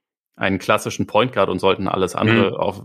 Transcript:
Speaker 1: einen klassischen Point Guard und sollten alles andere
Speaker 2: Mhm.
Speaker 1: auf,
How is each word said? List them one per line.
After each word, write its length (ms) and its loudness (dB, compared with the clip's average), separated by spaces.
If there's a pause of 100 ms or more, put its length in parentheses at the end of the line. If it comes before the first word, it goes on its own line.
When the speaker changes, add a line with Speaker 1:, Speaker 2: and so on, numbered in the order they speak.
(360)
Speaker 1:
einen 240 0
klassischen 480 -2
Point 260 0
Guard 160 2
und 100 -4
sollten 280 0
alles 280 -2
andere 360 2
Speaker 2:
Mhm. 60 -10
Speaker 1:
auf, 280 -4